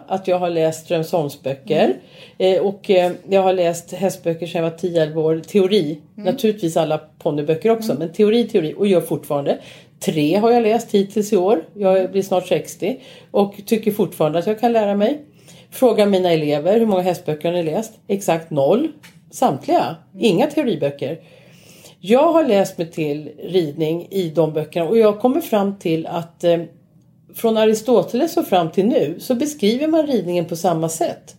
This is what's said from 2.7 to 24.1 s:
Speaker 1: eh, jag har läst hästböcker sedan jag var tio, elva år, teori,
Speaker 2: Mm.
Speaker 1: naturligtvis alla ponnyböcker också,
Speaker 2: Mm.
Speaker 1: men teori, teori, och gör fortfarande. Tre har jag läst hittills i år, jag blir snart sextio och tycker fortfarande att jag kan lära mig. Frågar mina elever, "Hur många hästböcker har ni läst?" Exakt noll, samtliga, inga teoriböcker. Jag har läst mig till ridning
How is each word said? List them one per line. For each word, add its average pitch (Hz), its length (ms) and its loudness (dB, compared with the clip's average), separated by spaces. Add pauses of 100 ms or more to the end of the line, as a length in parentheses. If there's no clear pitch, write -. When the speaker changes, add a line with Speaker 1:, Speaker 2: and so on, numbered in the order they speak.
Speaker 1:
eh, 180 220 4 (180)
jag 196 120 4
har 190 120 4
läst 170 400 -2
hästböcker 175 540 -4
sedan 165 160 -4
jag 165 80 0
var 165 60 -12
tio, 170 260 0
elva 156 180 -4
år, 160 260 0
teori, 185 500 2 (200)
Speaker 2:
Mm. 196 160 -2
Speaker 1:
naturligtvis 208 440 -2
alla 156 200 0 (220)
ponnyböcker 160 500 -2
också, 220 220 0
Speaker 2:
Mm. 139 80 -4
Speaker 1:
men 165 140 -6
teori, 220 300 2
teori, 156 340 -2
och 202 100 0
gör 180 140 4
fortfarande. 151 560 -4 (420)
Tre 156 360 0
har 220 160 4
jag 240 120 4
läst 220 300 0
hittills 202 400 0
i 208 40 6
år, 208 260 2 (100)
jag 190 380 2
blir 196 120 -2
snart 180 240 -2
sextio 185 500 -4 (340)
och 202 220 0 (120)
tycker 220 260 0
fortfarande 165 480 -2
att 170 80 -4
jag 214 120 -2
kan 233 140 0
lära 202 220 0
mig. 226 260 0 (500)
Frågar 214 340 2
mina 185 260 2
elever, 156 480 2
"Hur 226 60 2
många 196 160 2
hästböcker 170 500 -2
har 175 40 -2
ni 175 80 -2
läst?" 175 280 -4 (160)
Exakt 175 440 -2
noll, 165 360 2 (440)
samtliga, 226 640 0 (240)
inga 214 280 2
teoriböcker. 160 720 -4 (800)
Jag 262 340 4
har 320 100 4
läst 202 340 2
mig 170 140 -6
till 151 380 -6 (140)
ridning 160 680 -2